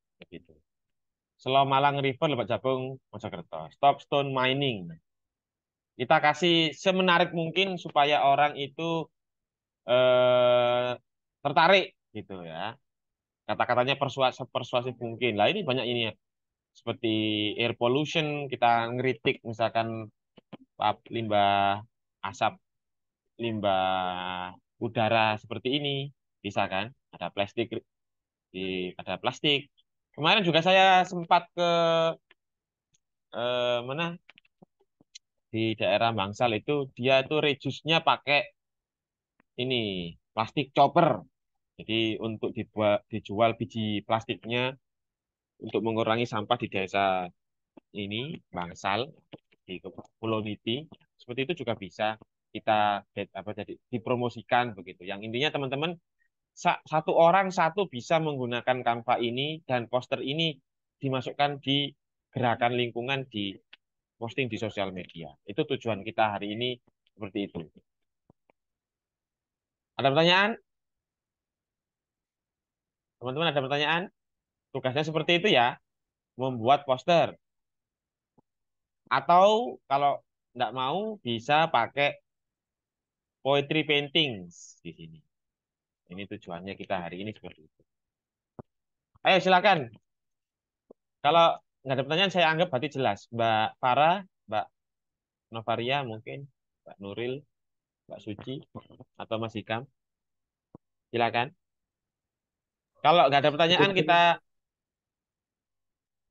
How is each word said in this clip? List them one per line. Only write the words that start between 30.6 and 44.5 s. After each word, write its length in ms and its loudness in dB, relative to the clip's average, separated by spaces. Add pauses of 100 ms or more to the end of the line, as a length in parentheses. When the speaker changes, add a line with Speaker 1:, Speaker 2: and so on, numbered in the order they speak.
Speaker 1:
saya 400 6
sempat 560 0
ke, 120 2 (1600)
eh, 480 -2
mana? 320 -6 (1400)
Di 300 -2
daerah 340 2
Bangsal 480 -2
itu, 320 -4
dia 320 2
itu 160 -2
reduce-nya 640 -2
pakai 400 2 (1120)
ini, 560 -4 (240)
plastik 400 -4
chopper. 480 4 (560)
Jadi 400 -2
untuk 320 -6
dibuat, 560 0
dijual 480 -2
biji 480 -4
plastiknya 720 -4 (800)